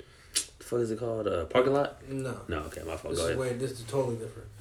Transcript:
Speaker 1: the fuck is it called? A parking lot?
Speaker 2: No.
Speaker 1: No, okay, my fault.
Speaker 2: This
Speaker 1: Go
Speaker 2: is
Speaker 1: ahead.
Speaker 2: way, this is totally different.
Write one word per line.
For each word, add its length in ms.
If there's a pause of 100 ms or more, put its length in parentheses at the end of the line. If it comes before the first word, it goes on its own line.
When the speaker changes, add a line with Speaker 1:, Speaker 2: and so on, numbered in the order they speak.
(340)
Speaker 1:
the 300
fuck 160
is 100
it 80
called? 280
A 200
parking 260
lot? 360
Speaker 2:
No. 280 (120)
Speaker 1:
No, 120
okay, 260
my 100
fault. 180
Speaker 2:
This 60
Speaker 1:
Go 80
Speaker 2:
is 20
Speaker 1:
ahead. 80
Speaker 2:
way, 180
this 160
is 100
totally 340
different. 320 (120)